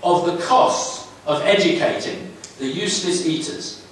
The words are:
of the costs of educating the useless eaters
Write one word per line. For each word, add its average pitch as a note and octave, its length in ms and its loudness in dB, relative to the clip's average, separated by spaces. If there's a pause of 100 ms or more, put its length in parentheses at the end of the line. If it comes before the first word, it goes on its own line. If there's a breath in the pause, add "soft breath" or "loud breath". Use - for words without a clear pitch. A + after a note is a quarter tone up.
of F3 240 4
the E3 180 -2
costs - 680 2 (140)
of D3+ 160 0
educating - 880 0 (260)
the C3+ 80 -6
useless F3 600 -2
eaters - 640 -6